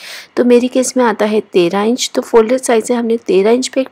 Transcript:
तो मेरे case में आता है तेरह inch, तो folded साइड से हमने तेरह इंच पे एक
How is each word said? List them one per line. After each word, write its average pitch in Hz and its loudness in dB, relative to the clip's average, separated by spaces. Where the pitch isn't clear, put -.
तो - 0
मेरे 240 4
case 254 -2
में 254 2
आता 214 0
है 214 0
तेरह 190 0
inch, 233 -2
तो 254 -2
folded 233 2
साइड 226 -2
से 247 -2
हमने 233 -2
तेरह 196 0
इंच 254 0
पे - -4
एक 262 -6